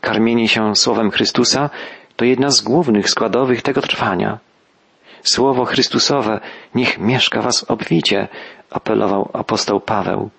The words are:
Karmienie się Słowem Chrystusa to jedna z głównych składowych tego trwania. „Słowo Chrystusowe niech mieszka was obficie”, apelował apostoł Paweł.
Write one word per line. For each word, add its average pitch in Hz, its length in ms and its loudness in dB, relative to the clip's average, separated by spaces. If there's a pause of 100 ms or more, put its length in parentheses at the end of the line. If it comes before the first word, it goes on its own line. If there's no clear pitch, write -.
Karmienie 113 480 2
się 107 280 2
Słowem 110 340 2
Chrystusa 131 600 0 (460)
to 110 80 -2
jedna 127 260 2
z 135 100 2
głównych 113 500 2
składowych 120 520 0
tego 139 200 0
trwania. 104 560 -2 (840)
„Słowo 127 420 2
Chrystusowe 127 760 0 (340)
niech 120 240 0
mieszka 117 440 0
was - 280 -2
obficie”, 101 580 0 (420)
apelował 104 640 0
apostoł 107 480 -2
Paweł. 101 580 -4